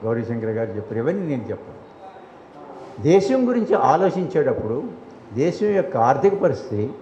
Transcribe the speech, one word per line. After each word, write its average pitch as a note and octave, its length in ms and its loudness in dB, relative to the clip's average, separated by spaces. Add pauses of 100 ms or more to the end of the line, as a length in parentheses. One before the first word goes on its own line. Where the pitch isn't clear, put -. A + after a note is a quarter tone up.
గౌరీశంకర్ A2+ 440 -2
గారు A2 200 -2
చెప్పారు. G#2 280 -6
ఇవన్నీ E3+ 280 -2
నేను C3+ 240 -4
చెప్పను. - 300 -12 (1200)
దేశం G3+ 460 4
గురించి A3+ 260 2
ఆలోచించేటప్పుడు D3 1080 2 (500)
దేశం E3+ 320 0
యొక్క G3 300 0
ఆర్థిక C#3 460 4
పరిస్థితి A2 600 0